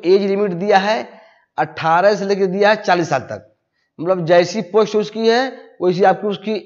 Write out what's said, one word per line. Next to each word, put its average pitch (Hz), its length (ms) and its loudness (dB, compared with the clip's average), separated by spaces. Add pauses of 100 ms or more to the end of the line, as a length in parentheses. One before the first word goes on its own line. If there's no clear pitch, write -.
एज 190 180 4
लिमिट 202 300 -2
दिया 190 260 0
है 208 300 -2 (500)
अठारह 165 560 0
से 190 100 -6
लेकर 196 220 0
दिया 202 240 2
है 214 80 2
चालीस 175 320 0
साल 135 120 0
तक, 104 240 -14 (520)
मतलब 175 280 -2
जैसी 175 380 2
पोस्ट 214 320 0
उसकी 214 320 -2
है 254 540 -2
वैसी 180 220 0
आपकी 190 220 2
उसकी 180 280 -6 (120)